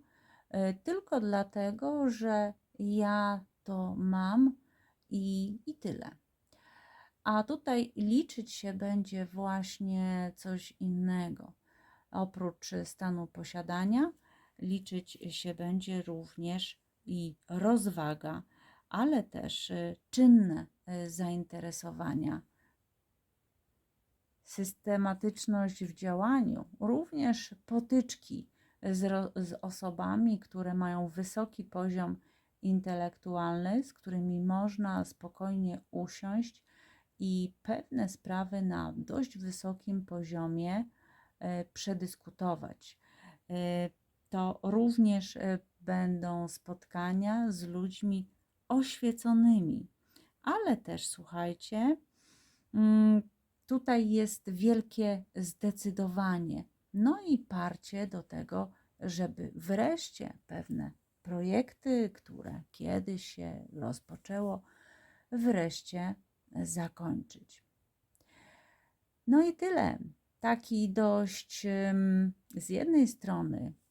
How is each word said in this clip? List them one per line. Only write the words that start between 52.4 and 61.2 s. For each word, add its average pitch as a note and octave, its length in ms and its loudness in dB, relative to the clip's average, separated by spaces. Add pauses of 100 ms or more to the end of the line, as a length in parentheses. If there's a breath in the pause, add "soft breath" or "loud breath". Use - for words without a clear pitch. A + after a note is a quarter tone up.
mm, G#3+ 480 8 (440)
tutaj B3 440 2
jest G#3+ 400 0
wielkie G#3 720 2 (120)
zdecydowanie, F#3 1300 -2 (300)
no B3 240 4 (100)
i C#4+ 100 6
parcie F3+ 680 -6
do F#3 160 -8
tego, E3 480 -6 (300 soft breath)
żeby F3 540 -6
wreszcie G#3+ 800 -2 (140)
pewne - 440 -8 (320)